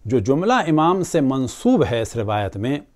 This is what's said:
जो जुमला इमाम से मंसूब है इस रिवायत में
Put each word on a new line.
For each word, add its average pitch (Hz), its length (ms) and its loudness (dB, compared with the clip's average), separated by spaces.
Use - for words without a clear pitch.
जो 110 180 2
जुमला 180 400 2
इमाम 165 420 2
से 160 180 0
मंसूब 135 640 0
है 113 180 -2
इस - 140 -6
रिवायत 104 400 -4
में 135 260 -4